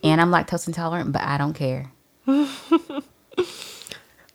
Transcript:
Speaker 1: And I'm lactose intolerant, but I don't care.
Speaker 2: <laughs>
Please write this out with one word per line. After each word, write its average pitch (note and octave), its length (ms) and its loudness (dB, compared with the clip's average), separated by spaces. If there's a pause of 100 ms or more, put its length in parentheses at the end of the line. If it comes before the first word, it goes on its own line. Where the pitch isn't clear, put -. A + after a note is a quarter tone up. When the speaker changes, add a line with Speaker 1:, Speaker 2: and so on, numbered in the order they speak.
Speaker 1:
And D#3+ 180 6
I'm E3+ 80 6
lactose E3+ 380 2
intolerant, E3 440 -2
but - 120 0
I C#3 140 0
don't D3 160 0
care. C3+ 380 -4 (340)
Speaker 2:
<laughs> - 20 0 (2000)